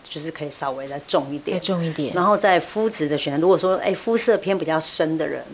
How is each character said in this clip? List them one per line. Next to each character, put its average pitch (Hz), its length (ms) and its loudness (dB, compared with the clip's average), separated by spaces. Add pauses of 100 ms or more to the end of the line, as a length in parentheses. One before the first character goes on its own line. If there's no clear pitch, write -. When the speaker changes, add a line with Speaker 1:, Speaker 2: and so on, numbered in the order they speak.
Speaker 1:
就 156 140 -10
是 156 80 -6
可 156 160 -8
以 147 60 -8
稍 143 220 -6
微 135 140 -8
再 139 200 -8
重 139 260 0
一 147 60 -6
点。 185 180 -4
Speaker 2:
再 175 80 -4
重 180 180 0
一 165 100 -2
点。 143 200 -2
Speaker 1:
然 180 100 2
后 202 140 6
在 190 220 4
肤 214 280 -2
质 151 220 0
的 147 80 0
选 143 160 -2
择， 143 80 0
如 170 60 4
果 190 100 8
说， 185 200 2
哎， - 180 0
肤 226 200 -2
色 226 220 4
偏 196 180 0
比 180 80 -4
较 160 160 0
深 160 380 0
的 156 100 -2
人， 135 160 -6 (100)